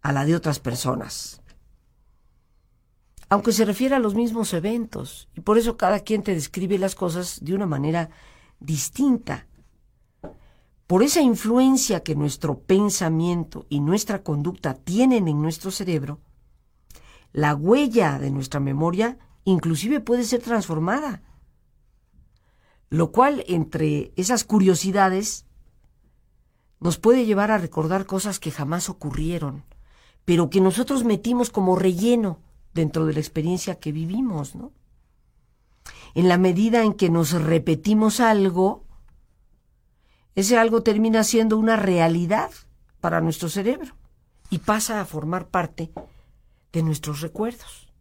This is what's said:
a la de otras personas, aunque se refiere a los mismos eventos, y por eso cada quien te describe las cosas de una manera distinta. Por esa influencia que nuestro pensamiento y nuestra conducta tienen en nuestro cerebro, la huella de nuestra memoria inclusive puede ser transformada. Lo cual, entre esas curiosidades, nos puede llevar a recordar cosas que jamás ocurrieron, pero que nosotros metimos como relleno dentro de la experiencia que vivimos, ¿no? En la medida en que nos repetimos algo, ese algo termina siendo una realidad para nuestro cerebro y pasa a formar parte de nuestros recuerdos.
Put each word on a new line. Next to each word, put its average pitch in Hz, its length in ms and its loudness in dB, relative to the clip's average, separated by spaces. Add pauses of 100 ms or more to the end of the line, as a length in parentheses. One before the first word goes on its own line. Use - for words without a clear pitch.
a 143 100 -2
la 139 140 0
de 160 100 2
otras 160 240 -2
personas, 123 800 -8 (1900)
aunque 208 220 2
se 214 140 2
refiere 247 300 0
a 269 40 4
los 208 160 0
mismos 226 380 -2
eventos, 202 800 -6
y 165 80 -14
por 214 160 4
eso 233 200 0
cada 196 240 2
quien 208 220 -2
te 196 120 -2
describe 180 420 -4
las 190 160 -2
cosas 175 480 -6
de 165 140 -4
una 202 100 -2
manera 160 440 -2 (500)
distinta. 233 880 -4 (1400)
Por 185 180 4
esa 294 180 2
influencia 240 840 2
que 156 120 -4
nuestro 143 440 -4
pensamiento 175 1080 0
y 143 100 -2
nuestra 196 440 -2
conducta 151 500 -4
tienen 220 540 2
en 147 140 0
nuestro 160 300 -4
cerebro, 156 480 -6 (1120)
la 147 240 0
huella 196 640 2
de 139 100 -4
nuestra 139 300 -4
memoria 170 580 -2 (280)
inclusive 185 560 0
puede 240 240 0
ser 240 160 -2
transformada. 208 800 -4 (1700)
Lo 160 180 2
cual, 262 360 2
entre 156 680 -2
esas 202 260 0
curiosidades, 190 1040 2 (1300)
nos 170 200 -2
puede 240 260 6
llevar 208 240 2
a 220 80 2
recordar 170 480 -2
cosas 190 340 -4
que 156 120 -8
jamás 151 360 -4
ocurrieron, 151 800 -6 (600)
pero - 260 2
que 190 100 4
nosotros 233 420 2
metimos 240 460 0
como 185 260 2
relleno 185 640 0 (380)
dentro 160 320 0
de 156 60 -2
la 147 60 -2
experiencia 170 600 -4
que 151 120 -8
vivimos, 160 600 -6
¿no? 285 200 -18 (1400)
En 180 160 4
la 175 80 6
medida 208 460 4
en 214 100 2
que 190 160 2
nos 165 220 2
repetimos 170 880 2
algo, 202 640 2 (1500)
ese 208 240 4
algo 226 240 2
termina 220 400 2
siendo 220 340 2
una 220 200 2
realidad 175 760 0 (500)
para 170 200 0
nuestro 160 280 -4
cerebro 233 460 -4 (560)
y 175 80 -2
pasa 214 420 -2
a 175 40 -6
formar 160 420 -8
parte 165 440 -6 (800)
de 160 120 -2
nuestros 151 380 -4
recuerdos. 208 800 -10